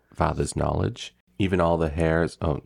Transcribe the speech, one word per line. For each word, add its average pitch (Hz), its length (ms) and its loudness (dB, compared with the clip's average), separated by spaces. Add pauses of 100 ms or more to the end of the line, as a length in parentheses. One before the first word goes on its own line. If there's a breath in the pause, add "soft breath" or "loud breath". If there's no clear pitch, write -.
(140)
Father's - 420 -2
knowledge. 76 600 -2 (240)
Even 95 200 2
all 85 200 4
the 80 100 2
hairs, 80 520 0
oh, 80 240 -2